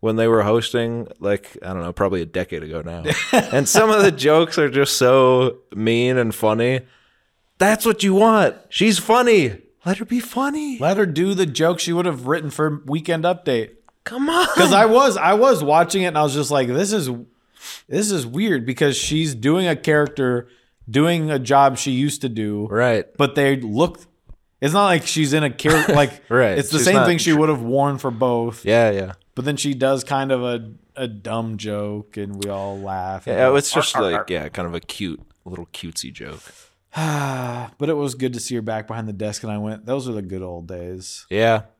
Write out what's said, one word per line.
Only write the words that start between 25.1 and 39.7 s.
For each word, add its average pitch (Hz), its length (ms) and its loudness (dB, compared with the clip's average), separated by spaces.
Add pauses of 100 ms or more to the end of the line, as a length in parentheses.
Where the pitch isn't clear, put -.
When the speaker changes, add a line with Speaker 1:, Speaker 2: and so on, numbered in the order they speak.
Speaker 2:
in 156 100 2
a 139 80 0
char-, 151 360 2
Speaker 1:
<laughs> 165 80 4
Speaker 2:
like, 143 340 2
Speaker 1:
Right. 113 280 4
Speaker 2:
it's 143 140 -4
the 156 80 0
Speaker 1:
She's 123 60 2
Speaker 2:
same 190 100 4
Speaker 1:
not 127 120 6
Speaker 2:
thing 170 120 2
she 170 120 0
Speaker 1:
tr- 151 80 4
Speaker 2:
would 156 100 4
have 139 120 0
worn 139 380 0
for 135 120 -4
both. 117 540 -2
Speaker 1:
Yeah, 113 240 4
yeah. 95 240 -4 (280)
Speaker 2:
But 127 40 -4
then 147 120 -4
she 143 160 -4
does 135 300 0
kind 135 280 -2
of 127 120 0
a, 117 280 -6 (240)
a 131 120 -8
dumb 113 500 -8
joke, 104 580 -8
and 101 280 -8
we 101 80 -6
all 98 280 -8
laugh. 95 460 -8
Speaker 1:
Yeah, 127 220 0
Speaker 2:
And 135 100 4
Speaker 1:
it's 143 160 -2
just 151 220 -2
Speaker 2:
"Arr, 127 80 0
arr, 95 80 0
Speaker 1:
like, 87 80 -2
Speaker 2:
arr." 98 100 -6
Speaker 1:
yeah, 78 200 -6
kind 90 180 -8
of 85 80 -8
a 85 40 -6
cute, - 400 -10 (260)
little 87 280 -14
cutesy 78 400 -12
joke. 73 300 -16 (500)
Speaker 2:
<sighs> - 20 -
But 139 920 -6
it 165 60 2
was 143 180 -4
good 127 200 -4
to 117 60 -8
see 123 140 -8
her 117 80 -4
back 110 260 -6
behind 113 200 -8
the 107 60 -10
desk, 107 280 -8
and 110 100 -8
I 104 60 -6
went, 107 300 -8